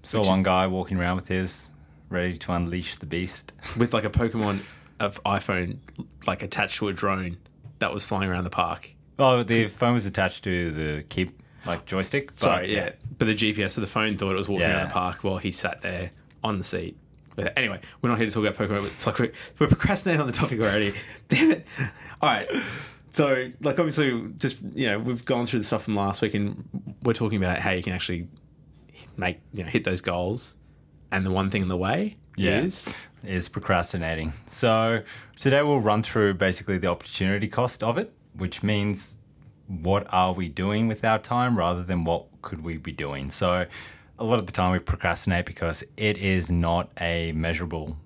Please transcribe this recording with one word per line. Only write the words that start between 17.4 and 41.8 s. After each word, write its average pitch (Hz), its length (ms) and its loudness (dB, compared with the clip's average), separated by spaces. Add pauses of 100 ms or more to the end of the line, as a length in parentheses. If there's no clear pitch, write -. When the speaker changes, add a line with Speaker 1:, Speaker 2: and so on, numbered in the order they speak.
Speaker 2:
anyway, 107 240 -2 (220)
we're 120 80 2
not 110 80 2
here 113 80 2
to 101 60 -4
talk 110 120 2
about 98 120 2 (120)
Pokemon. 101 180 -2
It's - 200 -4
like 110 120 0
we're, 120 140 0 (260)
we're 147 100 6
procrastinating 170 520 4
on 139 60 0
the 120 80 -4
topic 123 260 0
already. 104 320 2 (180)
<laughs> - 180 -20
Damn 311 240 6
it! - 140 -2 (540)
All 151 80 4
right. 107 180 2 (680)
So, 135 360 2 (120)
like, 143 180 0
obviously, 139 500 2 (100)
just, - 200 -2 (160)
you 131 160 0
know, 101 80 0
we've 120 260 -4
gone 120 220 2
through 120 140 0
the 104 40 -2
stuff - 200 -2
from 107 120 -2
last 98 240 0
week 107 140 0
and 101 340 -4 (340)
we're 117 120 2
talking 107 280 0
about 90 180 2
how 101 100 0
you 90 120 0
can 92 120 -4
actually 87 340 -4 (880)
make, 90 240 -2 (140)
you 95 100 -6
know, 80 60 -8
hit 123 140 0
those 92 160 0
goals. 90 560 -2 (540)
And 95 140 0
the 95 60 0
one 95 180 2
thing 101 140 0
in 90 60 -2
the 92 80 -2
way 143 400 -2 (200)
Speaker 1:
Yeah. 98 240 2
Speaker 2:
is? - 320 -2 (320)
Speaker 1:
Is 92 240 -4
procrastinating. 82 840 -2 (140)
So 113 560 2 (360)
today 139 240 4
we'll 147 180 4
run 107 220 4
through 101 320 4
basically 92 440 0
the 87 100 0
opportunity 98 600 0
cost 120 340 -2
of 117 160 0
it, 220 140 -4 (240)
which - 260 -6
means 101 560 -2 (500)
what 95 440 2
are 92 220 4
we 90 140 -4
doing 101 400 0
with 107 160 -2
our 110 140 4
time 123 380 0
rather 90 260 2